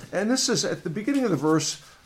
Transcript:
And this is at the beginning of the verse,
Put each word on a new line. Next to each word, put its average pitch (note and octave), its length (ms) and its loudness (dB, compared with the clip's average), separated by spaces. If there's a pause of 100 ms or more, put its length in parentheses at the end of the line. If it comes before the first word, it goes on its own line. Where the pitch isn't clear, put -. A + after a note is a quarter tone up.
(120)
And G#3 180 0
this C4 180 2
is G#3+ 160 0
at - 200 -4
the F3 60 -4
beginning B3+ 340 0
of A3 60 2
the E3 60 2
verse, D3+ 460 0 (240)